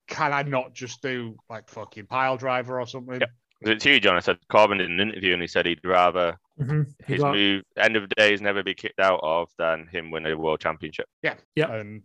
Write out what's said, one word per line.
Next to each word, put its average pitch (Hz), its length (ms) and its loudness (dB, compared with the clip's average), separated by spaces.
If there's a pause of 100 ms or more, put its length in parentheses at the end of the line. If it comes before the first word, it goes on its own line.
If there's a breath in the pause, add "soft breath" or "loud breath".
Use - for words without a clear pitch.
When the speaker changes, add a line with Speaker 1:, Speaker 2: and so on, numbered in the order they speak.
Speaker 1:
"Can 147 240 -2
I 143 100 -2
not 127 300 -4
just - 280 -14
do, 123 360 -8 (120)
like, 110 200 -16
fucking 104 380 -16
pile 131 280 0
driver 127 460 -4
or 120 60 -6
something?" 127 340 -8
Speaker 2:
Yep. 123 80 -4 (320)
Was 107 100 0
it 110 80 2
to 143 140 4
you, 131 80 8
John? 95 160 4
I - 20 2
said 90 180 0 (140)
Corbin 104 280 6
did 87 100 -2
an 85 100 -2
interview, 98 320 0
and 87 100 0
he 85 60 -6
said 85 180 0
he'd 85 200 0
rather 90 520 2 (220)
Speaker 3:
Mm-hmm. 151 220 -2 (240)
Speaker 2:
his 139 120 -2
Speaker 3:
He'd 143 40 2
ra- 143 100 2
Speaker 2:
move, 101 320 2 (140)
end 110 180 4
of 101 140 -2
days, 104 320 4
never 101 220 -2
be 92 100 -4
kicked - 260 -10
out 95 240 4
of 82 240 0 (100)
than 82 300 -2
him 82 240 -10
win 80 140 -6
a 78 120 -2
world 78 220 -2
championship. 80 460 -6 (180)
Speaker 1:
Yeah. 147 120 -4 (200)
Speaker 3:
Yep. 151 140 0
Speaker 1:
And 107 360 -12